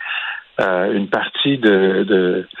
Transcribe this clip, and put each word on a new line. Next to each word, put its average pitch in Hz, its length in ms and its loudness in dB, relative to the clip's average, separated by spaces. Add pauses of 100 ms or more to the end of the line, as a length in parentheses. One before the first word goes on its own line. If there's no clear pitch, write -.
(600)
euh, 95 320 0
une 98 160 -2
partie 120 480 -2
de, 98 480 4
de, 92 420 0 (140)